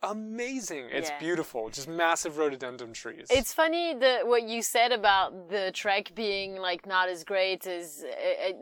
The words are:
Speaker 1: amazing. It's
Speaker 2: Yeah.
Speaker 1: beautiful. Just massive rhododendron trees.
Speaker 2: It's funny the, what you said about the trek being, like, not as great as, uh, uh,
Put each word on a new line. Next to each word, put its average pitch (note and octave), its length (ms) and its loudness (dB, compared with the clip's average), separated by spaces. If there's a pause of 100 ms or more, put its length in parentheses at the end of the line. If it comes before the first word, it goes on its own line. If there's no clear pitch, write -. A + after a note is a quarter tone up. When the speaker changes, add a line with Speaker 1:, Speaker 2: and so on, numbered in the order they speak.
Speaker 1:
amazing. A3 920 -6
It's D3+ 180 0
Speaker 2:
Yeah. D3 100 -6
Speaker 1:
beautiful. D#3 500 -2
Just C3+ 180 -10
massive E3 520 2
rhododendron B2+ 540 -2
trees. - 360 -12
Speaker 2:
It's C4 240 4
funny E4 400 2
the, B3 300 4
what A#3 200 4
you A3+ 200 -4
said A#3+ 280 4
about G3 580 2
the F#3+ 240 0
trek G3+ 420 0
being, G3 400 -4
like, F3+ 320 -4
not F#3 200 4
as E3+ 160 -4
great F#3+ 440 0
as, E3+ 360 -8
uh, D#3 460 -2
uh, F#3+ 120 -4